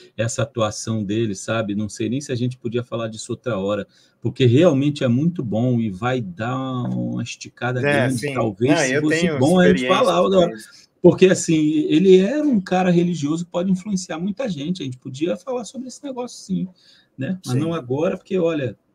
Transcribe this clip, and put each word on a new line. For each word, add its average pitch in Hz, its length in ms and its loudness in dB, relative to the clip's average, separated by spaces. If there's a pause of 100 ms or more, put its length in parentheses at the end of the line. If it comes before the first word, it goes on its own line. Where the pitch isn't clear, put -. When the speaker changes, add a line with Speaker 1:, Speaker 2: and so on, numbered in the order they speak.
(160)
Speaker 1:
essa 113 260 -2
atuação 110 640 -4
dele, 104 300 -2
sabe? 107 400 -4
Não 107 140 -4
sei 110 200 -6
nem 127 120 -4
se 143 120 -8
a - 20 -2
gente 123 240 -2
podia 120 240 -4
falar 113 260 -8
disso 120 240 -10
outra 110 260 -4
hora, 101 280 -2 (340)
porque 127 260 0
realmente 147 580 4
é 131 40 2
muito 147 360 0
bom 117 360 0
e 113 100 -2
vai 120 300 -2
dar 110 360 -6
uma 123 680 -4
esticada 123 580 -6
Speaker 2:
É, - 20 -2
Speaker 1:
grande, 131 380 0
Speaker 2:
sim. 139 140 -6
Speaker 1:
talvez, 117 380 2
Speaker 2:
Não, 170 140 4
Speaker 1:
se 131 80 0
Speaker 2:
eu 151 80 0
Speaker 1:
fosse 151 180 2
Speaker 2:
tenho 165 180 0
Speaker 1:
bom 165 220 4
a 180 80 6
gente 180 140 6
Speaker 2:
experiência - 220 2
Speaker 1:
falar, 175 180 4
Speaker 2:
com 196 80 2
Speaker 1:
não. 180 200 4
Speaker 2:
isso. - 340 -16 (180)
Speaker 1:
Porque, 180 240 8
assim, 156 640 2
ele 185 280 8
era 247 240 0
um 269 160 2
cara 185 320 0
religioso 170 540 0
que - 60 -18
pode 180 200 -2
influenciar 185 480 -4
muita 208 300 -4
gente, 165 320 -6
a 143 60 -8
gente 127 100 -10
podia 147 400 -6
falar 247 300 -8
sobre 262 220 -14
esse - 140 -18
negócio, 247 400 -10
sim, 185 240 -4 (520)
né? 185 260 -6
Mas 127 120 -8
Speaker 2:
Sim. 135 40 0
Speaker 1:
não 165 140 -2
agora, 156 420 -4
porque, 185 220 -6
olha, 151 360 -2 (200)